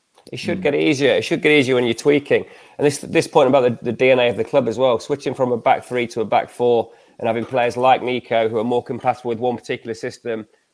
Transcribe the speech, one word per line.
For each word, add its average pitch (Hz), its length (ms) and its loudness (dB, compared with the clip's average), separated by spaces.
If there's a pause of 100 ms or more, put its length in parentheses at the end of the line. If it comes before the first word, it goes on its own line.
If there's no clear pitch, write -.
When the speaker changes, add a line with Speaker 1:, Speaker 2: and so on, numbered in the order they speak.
(300)
Speaker 1:
It 131 80 -10
should 175 220 -6
Speaker 2:
Mm. - 20 -6
Speaker 1:
get 143 140 0
easier. 147 380 2
It 87 100 2
should - 180 -2
get 151 80 4
easier 131 240 4
when 123 100 2
you're 113 100 0
tweaking. 143 500 0 (340)
And 139 80 2
this, 143 120 0
this - 280 -2
point 143 220 4
about 135 140 4
the, 123 220 0
the 120 80 -2
D 131 180 2
N 127 100 4
A 120 80 2
of 113 80 -2
the 110 80 -4
club 127 240 0
as 110 100 -4
well, 123 220 0
switching 139 340 -6
from 123 160 -2
a 123 60 0
back 117 280 0
three 123 240 -4
to - 120 -6
a 110 40 -4
back 104 240 -2
four 120 440 0 (260)
and 113 80 -6
having 113 180 -2
players 120 320 -2
like 123 260 2
Nico 117 460 -2
who 113 100 -2
are 107 60 0
more 120 200 -2
compatible 123 460 -4
with 113 100 -4
one 123 160 -2
particular 120 380 -8
system 113 520 -10 (280)